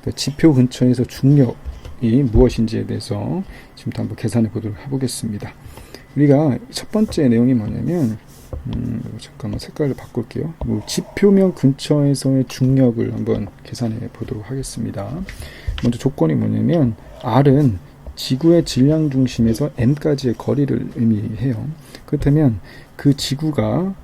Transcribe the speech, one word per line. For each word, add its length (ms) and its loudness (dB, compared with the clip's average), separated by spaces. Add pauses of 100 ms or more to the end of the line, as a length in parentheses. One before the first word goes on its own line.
그 100 -6
지표 400 2
근처에서 520 2
중력이 1200 0
무엇인지에 560 2
대해서 560 -6 (340)
지금부터 260 -8
한번 160 -8
계산해 320 0
보도록 280 -8
해보겠습니다. 760 -6 (640)
우리가 400 4 (140)
첫 200 -12
번째 380 0
내용이 240 4
뭐냐면, 640 -2 (500)
음, 340 -6 (160)
잠깐만 400 -10
색깔을 360 -4
바꿀게요. 600 -8 (120)
뭐, 220 -2
지표면 680 2
근처에서의 920 2
중력을 640 2
한번 340 -2 (160)
계산해 480 -6
보도록 400 -10
하겠습니다. 580 -8 (760)
먼저 140 0
조건이 380 0
뭐냐면, 640 0 (260)
R은 560 4 (380)
지구의 480 4
질량 440 2
중심에서 680 0
M까지의 560 0
거리를 640 -2
의미해요. 680 -2 (400)
그렇다면 540 2 (380)
그 180 2
지구가 880 -2